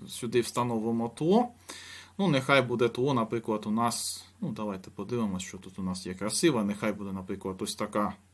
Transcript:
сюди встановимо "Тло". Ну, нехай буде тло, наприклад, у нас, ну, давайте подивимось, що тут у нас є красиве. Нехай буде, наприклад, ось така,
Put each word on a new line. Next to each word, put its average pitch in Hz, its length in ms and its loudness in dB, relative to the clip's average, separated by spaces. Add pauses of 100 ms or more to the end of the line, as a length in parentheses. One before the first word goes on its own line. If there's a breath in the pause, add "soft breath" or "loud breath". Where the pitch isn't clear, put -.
сюди 120 340 0
встановимо 117 680 0
"Тло". 202 400 4 (680 loud breath)
Ну, 190 80 2
нехай 135 340 6
буде 120 280 4
тло, 127 240 2
наприклад, 113 520 0
у 104 60 -2
нас, 117 540 0 (160)
ну, 160 100 -2
давайте 104 400 -6
подивимось, 101 520 -2
що - 140 -10
тут 92 220 -14
у 95 40 -4
нас 92 220 -4
є 90 80 -6
красиве. 110 500 2
Нехай 101 280 0
буде, 98 200 -6
наприклад, 95 480 -6
ось 101 160 -4
така, 104 380 -2 (200)